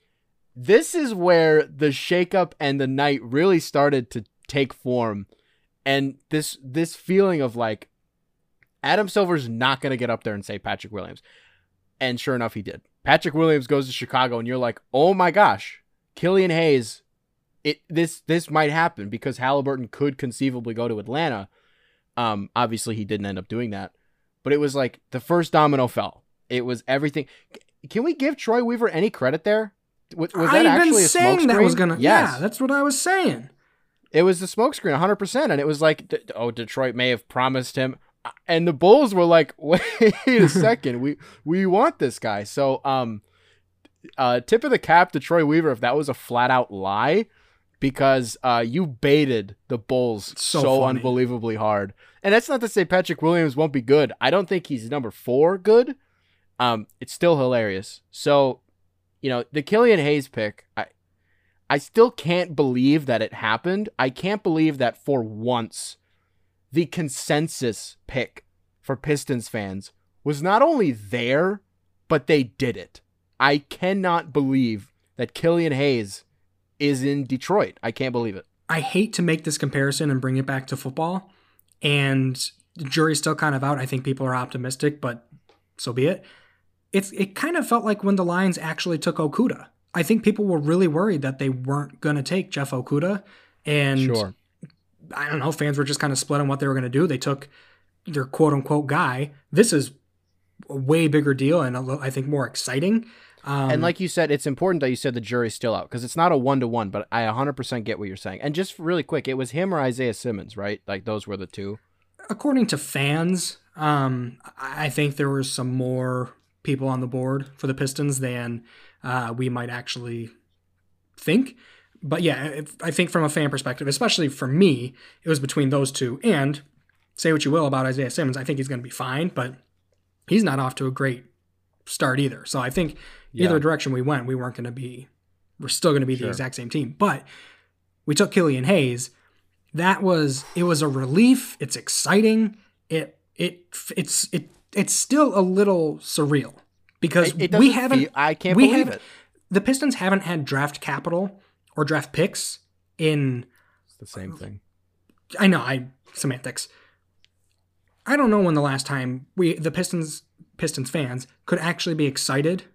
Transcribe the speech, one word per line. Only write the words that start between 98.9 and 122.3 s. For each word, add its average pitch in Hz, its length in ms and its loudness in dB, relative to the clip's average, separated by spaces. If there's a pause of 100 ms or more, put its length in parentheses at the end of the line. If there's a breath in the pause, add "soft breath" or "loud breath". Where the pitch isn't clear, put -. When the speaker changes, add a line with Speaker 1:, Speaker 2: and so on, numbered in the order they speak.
Speaker 2:
This 208 220 4
is 135 180 0 (800)
a 143 60 -12
way 156 320 2
bigger 143 260 2
deal 139 280 2
and 123 140 -2
a 127 60 -4
li-, 131 200 -4
I 139 80 -4
think 135 180 -6
more 139 200 -2
exciting. 190 580 -2 (380 loud breath)
Um, 139 280 -2
Speaker 1:
And 156 100 2
like 170 180 0
you 185 80 -2
said, 160 240 0
it's 143 160 0
important 170 340 0
that 131 80 0
you 127 60 0
said 131 180 -4
the 120 60 -4
jury's 117 340 -2
still 113 220 -2
out 92 140 -6
'cause 123 160 -8
it's 120 100 -10
not 170 160 4
a 156 60 4
one-to-one, 120 540 0
but 101 200 -6
I 117 120 0
a 110 100 0
hundred 139 200 -2
percent 123 300 -8
get 107 160 -6
what 104 80 -8
you're 95 80 -10
saying. 98 260 -12
And 143 140 -4
just 185 240 -6
really 170 240 -2
quick, 143 240 -4
it 135 60 -2
was 131 180 -6
him 180 220 -2
or 160 60 0
Isaiah 127 340 -2
Simmons, 101 420 -8
right? 101 320 -8
Like, 98 160 -8
those 107 240 -6
were 104 80 -8
the 95 120 -10
two? 101 320 -12 (500)
Speaker 2:
According 262 380 2
to 147 100 -2
fans, 160 800 -2 (180)
um, 135 600 -2 (200)
I, 135 280 -6
I 143 40 -2
think 147 280 -2
there 143 120 0
were 139 140 -2
some 127 300 -6
more 127 600 -4 (300)
people 135 240 -2
on 127 140 -2
the 131 60 -6
board 131 400 -4 (100)
for 143 100 -6
the 131 60 -2
Pistons 139 460 -2
than 120 440 -6 (400 soft breath)
uh, 123 320 -4
we 127 140 -2
might 123 200 -6
actually 120 600 -10 (880)
think. 226 380 0 (480 soft breath)
But 160 200 -2
yeah, 139 220 0